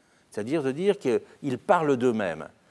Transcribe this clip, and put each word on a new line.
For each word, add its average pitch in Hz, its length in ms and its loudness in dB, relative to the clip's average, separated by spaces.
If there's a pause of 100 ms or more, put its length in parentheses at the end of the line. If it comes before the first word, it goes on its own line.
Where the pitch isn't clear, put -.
(320)
C'est-à-dire 131 320 -4
de 131 80 0
dire 185 260 0
qu'ils 127 600 -2
parlent 151 400 2
d'eux-mêmes, 104 500 0 (240)